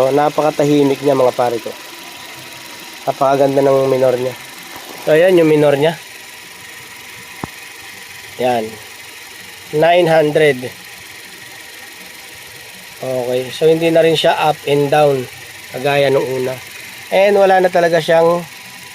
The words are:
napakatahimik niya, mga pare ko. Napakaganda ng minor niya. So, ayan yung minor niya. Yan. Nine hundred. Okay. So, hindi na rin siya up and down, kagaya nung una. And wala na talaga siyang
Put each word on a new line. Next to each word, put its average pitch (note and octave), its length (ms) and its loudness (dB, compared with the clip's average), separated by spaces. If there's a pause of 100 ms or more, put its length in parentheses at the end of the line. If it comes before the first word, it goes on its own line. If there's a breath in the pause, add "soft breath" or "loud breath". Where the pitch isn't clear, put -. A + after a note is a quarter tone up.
(120)
napakatahimik D3 880 2
niya, C#3 160 2
mga B2+ 160 2
pare A#2+ 240 -2
ko. A2 160 -10 (1400)
Napakaganda C#3 560 2
ng C3+ 240 4
minor C3 320 2
niya. B2+ 160 -4 (720)
So, D3+ 80 4
ayan F3 240 6
yung D#3+ 80 4
minor D3+ 320 4
niya. D#3+ 160 2 (2500)
Yan. A#2+ 320 -2 (1040)
Nine E3+ 400 4
hundred. D3+ 480 2 (2500)
Okay. B2+ 480 -4
So, D#3+ 160 -4
hindi E3 240 4
na E3 160 4
rin E3 80 4
siya D#3+ 320 2
up D3+ 240 0
and C#3+ 240 2
down, C#3+ 320 4 (480)
kagaya C#3 400 0
nung C3 160 2
una. B2+ 240 -4 (560)
And G3 320 4
wala F#3+ 240 4
na F3+ 80 0
talaga E3+ 240 2
siyang E3 480 2 (500)